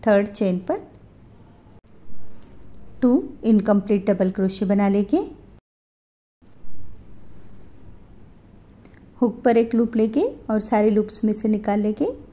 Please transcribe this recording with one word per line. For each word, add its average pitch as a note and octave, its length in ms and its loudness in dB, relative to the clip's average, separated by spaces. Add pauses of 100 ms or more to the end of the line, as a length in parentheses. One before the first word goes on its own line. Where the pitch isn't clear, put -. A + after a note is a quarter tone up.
थर्ड G#3 260 4
चेन F#3+ 320 -2
पर F4 220 -4 (2250)
टू B3+ 200 4 (220)
इनकम्प्लीट G3+ 640 4
डबल F#3 240 2
क्रोशे F#3+ 360 -2
बना G3+ 220 2
लेंगे। G3+ 300 0 (4000)
हुक A#3 220 0
पर A#3 140 4
एक A#3 180 2
लूप A3+ 220 2
लेके A3+ 260 2 (280)
और G#3+ 120 0
सारे G#3+ 280 2
लूप्स G#3 340 0
में G#3+ 80 2
से G#3+ 160 -2
निकाल G#3+ 320 0
लेंगे। G#3+ 320 -2 (200)